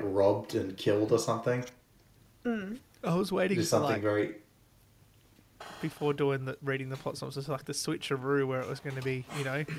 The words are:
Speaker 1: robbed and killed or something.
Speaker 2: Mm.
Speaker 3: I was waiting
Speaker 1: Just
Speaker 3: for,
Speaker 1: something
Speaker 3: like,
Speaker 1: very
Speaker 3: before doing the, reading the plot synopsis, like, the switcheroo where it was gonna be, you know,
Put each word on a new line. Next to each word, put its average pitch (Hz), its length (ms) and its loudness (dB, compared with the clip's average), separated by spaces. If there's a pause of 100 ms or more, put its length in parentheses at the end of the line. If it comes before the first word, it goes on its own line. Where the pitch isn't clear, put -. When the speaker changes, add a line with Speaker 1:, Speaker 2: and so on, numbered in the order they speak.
Speaker 1:
robbed 101 500 4
and 98 220 0
killed 107 340 4
or 117 80 6
something. 123 460 0 (800)
Speaker 2:
Mm. 220 340 -2 (260)
Speaker 3:
I 170 100 2
was 185 160 2
waiting 185 260 2
Speaker 1:
Just 170 140 2
Speaker 3:
for, - 60 4
Speaker 1:
something 147 180 4
Speaker 3:
like, 104 80 -4
Speaker 1:
very 104 320 2 (1500)
Speaker 3:
before 151 320 0
doing 139 320 2
the, 131 180 -6
reading 135 260 -2
the 135 80 -6
plot 135 200 -6
synopsis, 135 320 -8
like, 135 160 -4
the - 80 -6
switcheroo 139 760 0
where 131 140 0
it 127 80 -6
was 135 120 -6
gonna 135 220 -8
be, 127 220 -2 (140)
you 143 60 -2
know, 135 200 -2 (140)